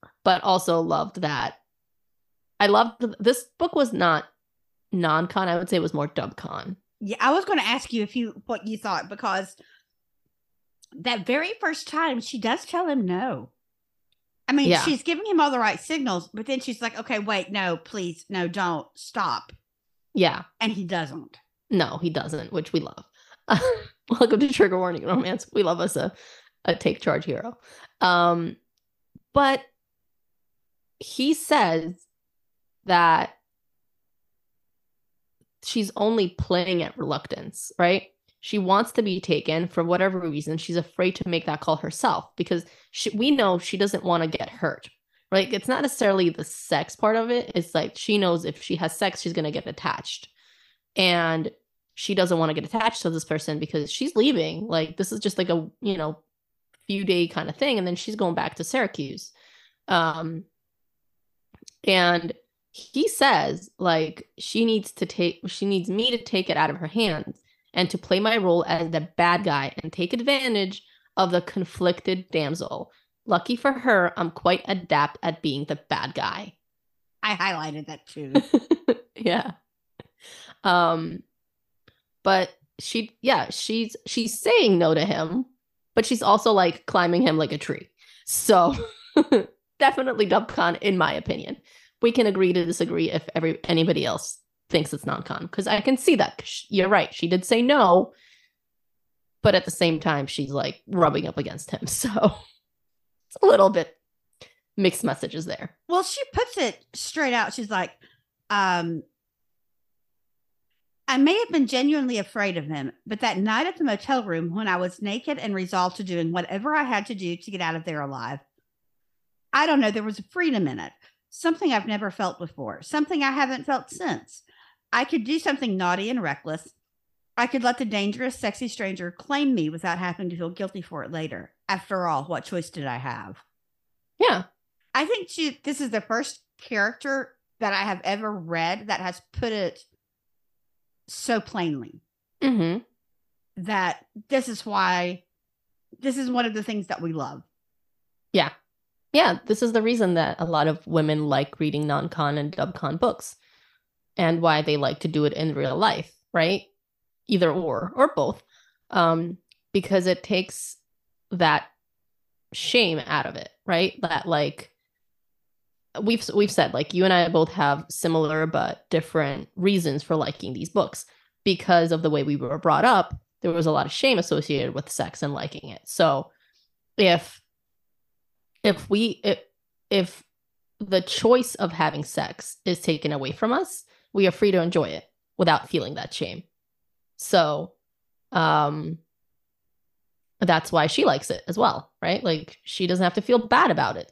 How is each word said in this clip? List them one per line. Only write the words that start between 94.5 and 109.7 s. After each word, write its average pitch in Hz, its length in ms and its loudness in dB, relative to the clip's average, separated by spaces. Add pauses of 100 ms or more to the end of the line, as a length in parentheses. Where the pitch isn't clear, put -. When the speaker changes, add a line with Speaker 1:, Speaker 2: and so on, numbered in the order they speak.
Speaker 1:
thinks 151 240 0
it's 143 120 -6
non-con, - 420 -6
'cause 196 200 -6
I 208 140 2
can 262 160 2
see 330 180 4
that. - 240 2
'Cause - 80 -14
she, - 240 -12
you're 190 180 4
right. 196 240 4
She - 140 -4
did 185 180 2
say 233 160 4
no, 240 520 6 (1300)
but 208 120 6
at 180 100 2
the 175 60 -8
same 160 280 2
time, 147 280 0
she's, 139 240 -6
like, - 360 -4
rubbing 151 400 2
up 160 100 -8
against - 340 -8
him. - 100 -6
<laughs> - 60 -10
So - 220 -4 (1160)
it's - 140 -20
a - 40 6
little 392 240 8
bit 175 260 -2 (800)
mixed 185 260 2
messages 147 420 -4
there. - 320 -12 (100)
Speaker 2:
Well, 359 160 2
she - 180 -6 (120)
puts 494 240 -2
it 247 260 -4 (100)
straight 277 400 -4
out. 226 200 0
She's 214 160 -8
like, 190 220 -2 (580)
um, 175 540 0 (2000)